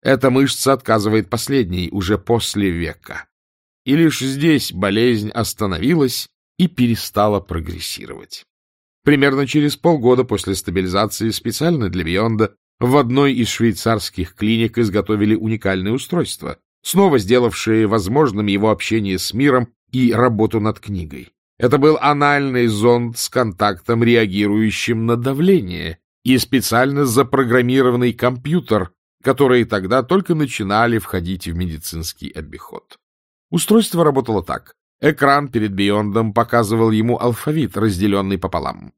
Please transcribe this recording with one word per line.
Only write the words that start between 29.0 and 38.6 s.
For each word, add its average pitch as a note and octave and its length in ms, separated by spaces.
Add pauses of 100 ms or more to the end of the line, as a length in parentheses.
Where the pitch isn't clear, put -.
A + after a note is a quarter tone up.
которые B2+ 420
тогда G#2+ 380
только F3+ 320
начинали A#2 640
входить F#2 500
в E2+ 80
медицинский D#2+ 760
обиход. - 680 (540)
Устройство F3 520
работало A#2+ 400
так. - 300 (280)
Экран C#3+ 480
перед G#2+ 240
Бейондом G2+ 600
показывал A2+ 580
ему A2+ 280
алфавит, B2 580
разделённый G2 600
пополам. E2 600